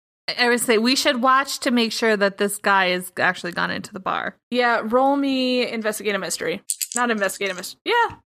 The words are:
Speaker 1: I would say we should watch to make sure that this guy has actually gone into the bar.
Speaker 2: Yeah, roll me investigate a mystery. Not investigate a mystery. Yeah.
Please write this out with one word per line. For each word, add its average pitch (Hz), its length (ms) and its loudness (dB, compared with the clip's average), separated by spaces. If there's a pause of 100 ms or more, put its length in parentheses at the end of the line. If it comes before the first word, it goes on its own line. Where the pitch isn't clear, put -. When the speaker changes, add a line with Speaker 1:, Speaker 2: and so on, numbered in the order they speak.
(380)
Speaker 1:
I 240 100 2
would 240 120 2
say 226 180 2
we 247 180 2
should 269 260 2
watch 262 380 2
to 294 100 0
make 233 220 2
sure 220 240 2
that 196 220 0
this 202 180 0
guy 196 340 2
has 180 280 -4
actually 175 340 0
gone 175 180 -2
into - 220 -10
the 196 80 -12
bar. - 360 -4 (140)
Speaker 2:
Yeah, 240 340 2
roll 262 320 4
me 254 540 0
investigate 214 440 -2
a 190 40 -2
mystery. 165 440 -4 (340)
Not 240 140 0
investigate 202 400 -2
a 185 40 -6
mystery. - 300 -12
Yeah. 466 320 0 (100)